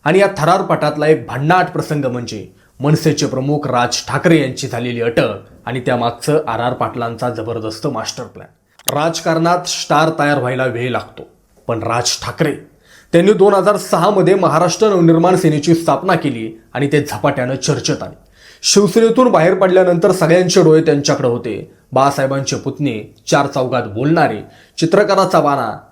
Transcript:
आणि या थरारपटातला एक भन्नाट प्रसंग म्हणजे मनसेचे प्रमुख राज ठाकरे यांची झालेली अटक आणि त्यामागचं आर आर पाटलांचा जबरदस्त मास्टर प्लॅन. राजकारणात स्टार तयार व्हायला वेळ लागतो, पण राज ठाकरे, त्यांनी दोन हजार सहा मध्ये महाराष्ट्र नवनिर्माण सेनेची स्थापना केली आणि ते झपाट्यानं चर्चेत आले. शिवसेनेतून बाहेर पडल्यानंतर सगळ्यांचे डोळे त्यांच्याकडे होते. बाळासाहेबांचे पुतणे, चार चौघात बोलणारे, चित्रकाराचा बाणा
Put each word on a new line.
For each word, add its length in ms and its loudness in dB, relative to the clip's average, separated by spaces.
आणि 140 2
या 80 4
थरारपटातला 680 0
एक 200 2
भन्नाट 460 0
प्रसंग 320 -4
म्हणजे 440 -8
मनसेचे 460 0
प्रमुख 400 -4
राज 420 -2
ठाकरे 320 2
यांची 280 -6
झालेली 320 -6
अटक 280 0
आणि 140 -6
त्यामागचं 680 -2
आर 120 -4
आर 120 -2
पाटलांचा 580 -6
जबरदस्त 560 -8
मास्टर 380 -8
प्लॅन. 720 -8
राजकारणात 720 0
स्टार 520 0
तयार 200 0
व्हायला 260 -4
वेळ 260 -4
लागतो, 320 -8
पण 160 -4
राज 400 -2
ठाकरे, 320 -2
त्यांनी 200 6
दोन 220 6
हजार 220 2
सहा 340 0
मध्ये 240 2
महाराष्ट्र 540 2
नवनिर्माण 480 4
सेनेची 380 2
स्थापना 400 0
केली 460 -6
आणि 200 -2
ते 100 2
झपाट्यानं 540 -2
चर्चेत 460 -4
आले. 280 -16
शिवसेनेतून 680 4
बाहेर 260 4
पडल्यानंतर 580 4
सगळ्यांचे 500 2
डोळे 200 6
त्यांच्याकडे 460 0
होते. 460 -6
बाळासाहेबांचे 640 0
पुतणे, 580 -6
चार 200 2
चौघात 360 -2
बोलणारे, 600 0
चित्रकाराचा 640 2
बाणा 380 -2